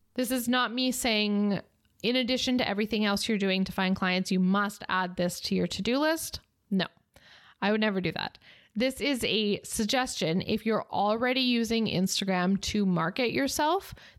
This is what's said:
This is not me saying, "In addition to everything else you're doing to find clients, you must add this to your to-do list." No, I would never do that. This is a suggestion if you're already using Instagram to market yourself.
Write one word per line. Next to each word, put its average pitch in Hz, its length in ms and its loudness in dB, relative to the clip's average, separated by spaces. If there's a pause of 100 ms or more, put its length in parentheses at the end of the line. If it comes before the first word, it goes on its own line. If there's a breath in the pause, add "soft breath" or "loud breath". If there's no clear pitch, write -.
(140)
This 247 160 -2
is 247 180 -2
not 240 240 0
me 254 180 0
saying, 208 680 2 (420)
"In 240 140 2
addition 254 400 2
to 254 100 0
everything 214 380 0
else 202 240 0
you're 226 80 2
doing 190 280 2
to 185 80 -8
find 190 220 0
clients, 185 380 0
you 185 80 2
must 202 480 0
add 185 280 -2
this 180 240 0
to - 140 -4
your 180 120 2
to-do 220 320 0
list." 311 420 -2 (300)
No, 190 160 0 (720 loud breath)
I 202 120 2
would 214 100 2
never 202 180 0
do 170 120 -2
that. - 260 -8 (360 loud breath)
This 262 280 -2
is 262 220 0
a 208 400 0
suggestion 208 840 -2
if 220 180 -2
you're 220 260 0
already 233 520 0
using 233 420 2
Instagram 190 800 0
to 208 240 0
market 180 440 0
yourself. 302 640 0 (240 loud breath)